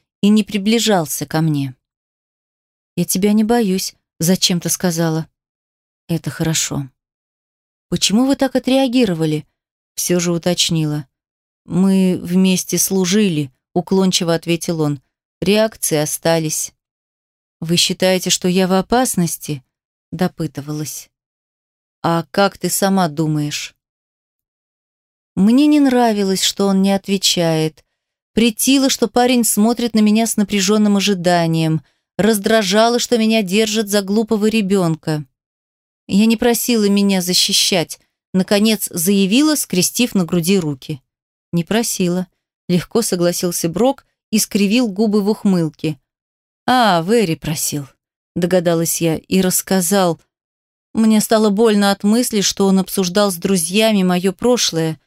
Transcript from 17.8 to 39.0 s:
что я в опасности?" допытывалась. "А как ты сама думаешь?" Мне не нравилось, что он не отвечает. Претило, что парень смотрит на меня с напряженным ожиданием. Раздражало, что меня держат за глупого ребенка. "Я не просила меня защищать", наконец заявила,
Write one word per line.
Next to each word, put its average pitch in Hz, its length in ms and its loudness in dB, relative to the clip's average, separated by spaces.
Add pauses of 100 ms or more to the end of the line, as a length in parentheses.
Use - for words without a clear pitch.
что - 180 -2
я 185 200 2
в 185 40 0
опасности?" 185 920 -2 (480)
допытывалась. 151 960 -8 (920)
"А 165 280 0
как 202 280 0
ты 180 120 -4
сама 190 380 0
думаешь?" 151 640 -4 (1600)
Мне 233 320 4
не 302 140 4
нравилось, 226 640 2
что - 240 0
он 190 120 2
не 196 120 2
отвечает. 170 920 -2 (500)
Претило, 262 540 2
что 240 200 -2
парень 247 340 2
смотрит 233 520 0
на 220 40 2
меня 214 300 2
с - 80 -6
напряженным 208 600 0
ожиданием. 170 840 0 (340)
Раздражало, 220 840 2
что 240 180 -2
меня 220 240 2
держат 208 460 -2
за 208 120 0
глупого 208 460 0
ребенка. 180 800 0 (800)
"Я 208 200 2
не 226 100 2
просила 233 520 0
меня 202 320 2
защищать", 180 800 -2 (340)
наконец 208 580 0
заявила, 202 640 2